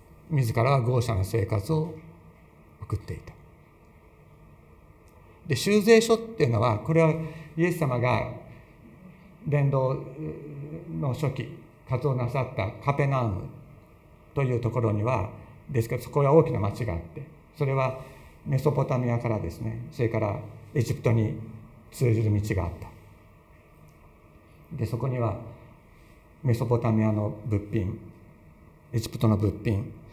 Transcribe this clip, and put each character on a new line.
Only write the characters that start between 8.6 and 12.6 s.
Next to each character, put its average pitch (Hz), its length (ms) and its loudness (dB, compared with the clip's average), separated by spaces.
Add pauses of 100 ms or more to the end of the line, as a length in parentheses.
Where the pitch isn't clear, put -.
伝 143 240 2
道 135 340 0 (960)
の 135 140 -2
初 135 160 -2
期、 - 260 -8 (320)
活 127 160 -2
動 139 100 2
な 123 140 0
さ 135 140 -2
っ - 120 -6
た 104 160 -2 (140)